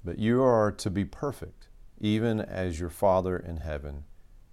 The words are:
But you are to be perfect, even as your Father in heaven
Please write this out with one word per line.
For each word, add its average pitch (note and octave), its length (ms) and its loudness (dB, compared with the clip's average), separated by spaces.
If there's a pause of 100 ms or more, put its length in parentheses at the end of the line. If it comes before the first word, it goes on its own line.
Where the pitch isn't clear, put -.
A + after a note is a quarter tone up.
But E2+ 140 -6
you A#2+ 240 4
are A2+ 260 6
to G2+ 200 -4
be F#2+ 160 0
perfect, - 640 -10 (280)
even G#2+ 440 0
as F#2 360 -4
your E2+ 120 -4
Father F#2 480 2
in E2+ 180 -8
heaven C#2+ 480 -8 (500)